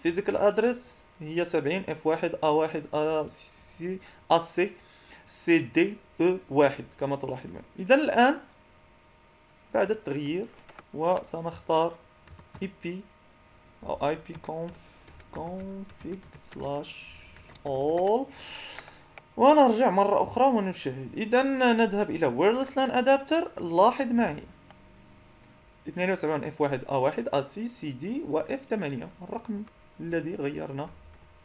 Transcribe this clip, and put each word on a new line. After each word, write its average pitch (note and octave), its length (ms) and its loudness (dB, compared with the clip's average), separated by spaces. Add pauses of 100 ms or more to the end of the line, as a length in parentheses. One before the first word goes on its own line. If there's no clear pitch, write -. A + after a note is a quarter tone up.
physical F3 280 -2
address G#3+ 440 2 (420)
هي D#3+ 260 -2
سبعين E3 440 0
اف D#3 180 -4
واحد E3 360 0
اي D#3 60 4
واحد D#3 340 2 (100)
اي D#3 340 0
سي - 720 -10 (320)
اي E3+ 80 6
سي F3 320 0 (560)
سي - 300 4
دي D#3+ 360 0 (280)
او F#3 160 4 (120)
واحد C#3 360 2 (140)
كما C#3 160 -2
تلاحظ C3 340 -8
معي. - 140 -14 (160)
إذن A#3+ 200 4
الآن C#4 380 4 (1400)
بعد G3+ 180 0
التغيير D3+ 540 -4 (480)
وسنختار E3 1000 -2 (680)
اي F#3+ 60 -6 (140)
بي F3+ 180 -8 (840)
أو - 260 -4
اي D#3 80 -2 (100)
بي E3+ 60 -12 (140)
conf-، - 920 -14
config F#3+ 840 -12 (340)
slash C#3+ 400 -8 (720)
all، E3+ 580 2 (1120)
ونرجع B3+ 520 6
مرة G3 340 4
أخرى B3 220 2
ونشاهد. F3+ 720 0
إذن B3 600 4
نذهب G#3 320 2
إلى D#3+ 180 0 (100)
wireless A#3 320 4
lan C4+ 220 0
adapter. C4+ 680 2
لاحظ G#3 500 4
معي G#3+ 320 0 (1400)
اثنين F3+ 240 0
وسبعون D3+ 320 0
اف - 180 -4
واحد C#3 200 0 (100)
اي C#3 60 0
واحد D3 360 0
اي C#3 100 2
سي G#3 240 -8
سي E3 240 -8
دي F#3 380 -8
و D#3 100 0
اف - 260 -6
ثمانية، D#3+ 440 -6 (120)
الرقم G#3 420 -10 (360)
الذي E3 360 -4
غيرنا D3 540 -6 (560)